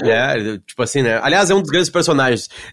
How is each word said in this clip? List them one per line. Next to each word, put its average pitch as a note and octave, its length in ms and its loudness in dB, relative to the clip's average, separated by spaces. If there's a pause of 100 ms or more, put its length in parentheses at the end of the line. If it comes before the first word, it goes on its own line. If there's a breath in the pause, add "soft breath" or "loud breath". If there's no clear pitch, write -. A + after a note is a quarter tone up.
É, B2 320 2
ele, G#2+ 260 -4
tipo - 220 -6
assim, C3+ 200 -2
né? A2+ 200 0
Aliás, F3 280 2
é G3 40 4
um G3 60 4
dos E3 80 -4
grandes E3+ 220 0
personagens. C#3 580 0 (240 loud breath)